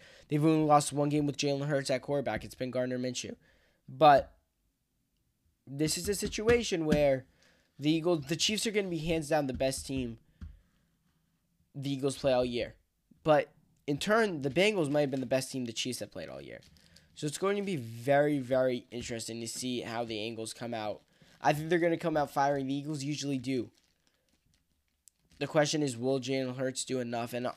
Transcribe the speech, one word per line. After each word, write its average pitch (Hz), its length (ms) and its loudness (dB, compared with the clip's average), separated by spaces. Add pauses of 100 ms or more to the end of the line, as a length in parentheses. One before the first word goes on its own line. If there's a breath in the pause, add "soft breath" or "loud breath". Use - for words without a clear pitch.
(280 loud breath)
They've 151 160 2
only 156 220 4
lost 147 260 4
one 147 180 0
game 147 160 2
with 143 120 -4
Jalen 143 300 -2
Hurts 139 220 0
at 127 120 0
quarterback. 120 420 -2
It's 113 100 -14
been 127 160 -6
Gardner 127 280 -2
Minshew. 123 380 -6 (520 soft breath)
But 135 460 6 (1300)
this 143 320 -2
is 180 100 -4
a 202 60 0
situation 214 720 0
where 143 400 4 (520 soft breath)
the 143 120 2
Eagles, 160 360 2
the 156 100 -2
Chiefs 214 300 0
are 226 40 0
gonna 196 180 0
be 170 100 -2
hands 156 300 -2
down 151 200 2
the 131 40 -2
best 135 340 -2
team 127 320 -4 (1600)
the 139 180 -6
Eagles 135 240 -2
play 135 160 2
all 127 120 4
year. 120 300 -4 (500)
But 147 280 4 (340)
in 147 120 0
turn, 202 440 2
the 139 80 0
Bengals 180 380 4
might 147 120 2
have 143 100 2
been 135 100 -2
the 127 60 -4
best 131 240 0
team 127 140 -4
the 117 80 -6
Chiefs 120 260 -4
have - 140 -10
played 78 160 -12
all 65 120 -12
year. 60 200 -14 (540 soft breath)
So - 120 -6
it's 147 120 -6
going 196 180 0
to 208 60 -2
be 196 140 -2
very, 139 640 2
very 127 520 0
interesting 117 500 -8
to 117 80 -8
see 123 320 -4
how 117 240 -4
the 113 100 -6
Eagles 110 400 -6
come 120 180 -8
out. 107 300 -6 (400 soft breath)
I 143 100 4
think 151 160 -4
they're 175 100 4
gonna 165 200 2
come 160 180 -2
out 143 140 2
firing. 139 360 2
The 135 80 -2
Eagles 143 300 -6
usually 139 340 -2
do. 123 320 -2 (1700)
The 143 100 -4
question 151 340 2
is, 135 140 -2
will 131 240 0
Jalen 127 360 -4
Hurts 131 280 -4
do 131 160 -4
enough? 117 320 -6
And 123 240 -4